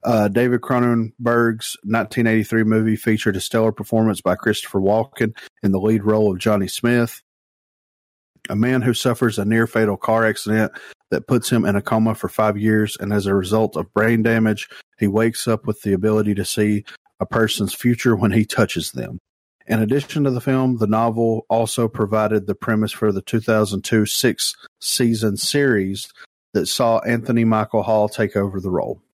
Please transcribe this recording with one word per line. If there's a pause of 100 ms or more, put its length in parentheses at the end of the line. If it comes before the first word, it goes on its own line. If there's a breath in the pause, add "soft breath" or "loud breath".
Uh,
David
Cronenberg's
nineteen
eighty-three
movie
featured
a
stellar
performance
by
Christopher
Walken (260 loud breath)
in
the
lead
role
of
Johnny
Smith, (1300)
a
man
who
suffers
a
near-fatal
car
accident (380 loud breath)
that
puts
him
in
a
coma
for
five
years,
and
as
a
result
of
brain
damage, (300 loud breath)
he
wakes
up
with
the
ability
to
see (360 loud breath)
a
person's
future
when
he
touches
them. (480)
In
addition
to
the
film,
the
novel
also
provided
the
premise
for
the
two
thousand
two
six-season
series (420 loud breath)
that
saw
Anthony
Michael
Hall
take
over
the
role. (120)